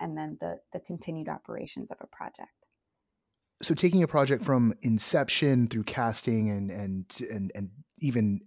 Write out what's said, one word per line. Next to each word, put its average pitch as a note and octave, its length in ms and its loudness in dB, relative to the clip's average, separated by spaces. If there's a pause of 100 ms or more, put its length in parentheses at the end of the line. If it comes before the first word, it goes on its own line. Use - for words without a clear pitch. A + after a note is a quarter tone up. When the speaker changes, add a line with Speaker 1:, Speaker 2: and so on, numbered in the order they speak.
Speaker 1:
and E3 160 -6
then D#3 240 -8
the, E3+ 180 -6 (140)
the F3 80 -8
continued E3 480 -10
operations - 600 -10
of - 100 -14
a - 60 -16
project. - 440 -16 (1080)
Speaker 2:
So - 140 0
taking F3 300 4
a - 20 0
project C#3 380 2
from B2 280 4 (100)
inception B2+ 840 2
through A2+ 160 -2
casting A2+ 640 0
and, G2 220 -2
and, F#2+ 420 -6 (160)
and, G2 280 -4
and G2 140 -8 (300)
even A2 460 2